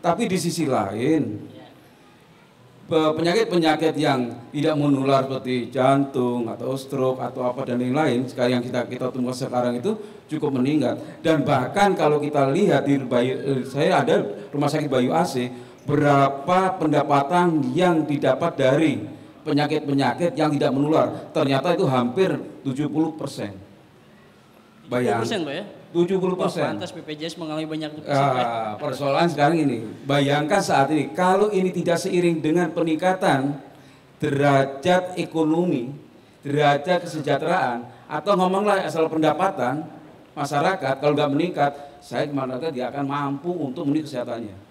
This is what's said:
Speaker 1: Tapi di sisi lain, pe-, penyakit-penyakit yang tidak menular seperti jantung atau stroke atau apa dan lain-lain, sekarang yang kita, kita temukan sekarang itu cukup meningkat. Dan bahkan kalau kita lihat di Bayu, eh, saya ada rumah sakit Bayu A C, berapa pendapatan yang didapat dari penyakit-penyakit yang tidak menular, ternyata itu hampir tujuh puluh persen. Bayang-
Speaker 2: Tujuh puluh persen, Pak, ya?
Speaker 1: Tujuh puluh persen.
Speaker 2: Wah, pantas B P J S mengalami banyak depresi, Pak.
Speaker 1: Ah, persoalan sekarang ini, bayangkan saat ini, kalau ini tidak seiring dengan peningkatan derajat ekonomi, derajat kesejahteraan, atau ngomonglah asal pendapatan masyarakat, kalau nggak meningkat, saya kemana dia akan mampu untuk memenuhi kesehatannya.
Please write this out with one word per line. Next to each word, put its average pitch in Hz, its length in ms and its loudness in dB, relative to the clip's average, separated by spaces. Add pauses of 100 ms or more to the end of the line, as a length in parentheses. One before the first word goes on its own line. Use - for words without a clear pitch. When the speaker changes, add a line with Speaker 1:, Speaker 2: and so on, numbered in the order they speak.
Speaker 1:
Tapi 170 240 0
di 180 80 0
sisi 165 320 0
lain, 113 720 0 (1500)
pe-, 156 240 2
penyakit-penyakit 160 800 2
yang 131 400 0 (160)
tidak 151 240 0
menular 139 480 2
seperti 127 480 -4
jantung 127 800 2
atau 123 240 -6
stroke 131 480 -2
atau 123 240 -6
apa 123 160 -4
dan 123 160 -4
lain-lain, 127 480 0
sekarang 123 320 0
yang 120 80 -2
kita, 123 240 -2
kita 127 240 -6
temukan 127 160 -2
sekarang 123 480 -2
itu 196 160 -2 (320)
cukup 147 320 -2
meningkat. 135 400 2 (240)
Dan 156 240 2
bahkan 147 480 2
kalau 151 240 2
kita 143 320 2
lihat 156 320 4
di 139 160 2
Bayu, 123 480 0
eh, 131 160 0
saya 151 400 0
ada 165 240 2 (240)
rumah 143 160 -2
sakit 147 240 -2
Bayu 127 240 2
A 165 80 2
C, 123 320 -2 (320)
berapa 147 960 2
pendapatan 151 880 2
yang 170 320 4
didapat 139 560 0
dari 131 480 2 (400)
penyakit-penyakit 143 880 0
yang 156 160 2
tidak 143 240 2
menular, 139 560 0
ternyata 139 480 2
itu 185 80 2
hampir 131 560 2 (240)
tujuh 135 240 -2
puluh 156 240 0
persen. 120 400 -10 (1400)
Bayang- 123 320 0
Speaker 2:
Tujuh - 0 -
puluh - 0 -
persen, 208 240 -2
Pak, 139 80 -6
ya? 196 100 -8 (280)
Speaker 1:
Tujuh 175 240 2
puluh 185 240 0
persen. 170 240 0
Speaker 2:
Wah, - 80 -2
pantas - 240 -8
B 156 80 -14
P 151 60 -12 (100)
J 160 80 -8
S 165 80 -10
mengalami 156 320 -6
banyak 156 220 -6 (100)
depresi, 143 160 -2
Pak. 127 320 2
Speaker 1:
Ah, 113 320 -4
persoalan 139 480 0
sekarang 151 320 2
ini, 120 240 0 (240)
bayangkan 147 560 2
saat 143 240 2
ini, 147 240 0
kalau 196 400 2
ini 185 160 2
tidak 170 320 0
seiring 175 400 0
dengan 160 320 0
peningkatan 160 880 0 (560)
derajat 143 1040 2
ekonomi, 160 720 0 (480)
derajat 147 640 2
kesejahteraan, 143 800 -2 (240)
atau 160 320 -2
ngomonglah 190 480 2
asal 160 240 0
pendapatan 156 720 0 (480)
masyarakat, 143 640 -2
kalau 147 160 0
nggak 139 220 0
meningkat, 147 380 0 (280)
saya 127 240 -6
kemana 131 320 -6 (160)
dia 123 160 -6
akan 139 160 -6
mampu 143 480 -4
untuk 156 320 -6
memenuhi 151 240 -2
kesehatannya. 117 480 -8 (140)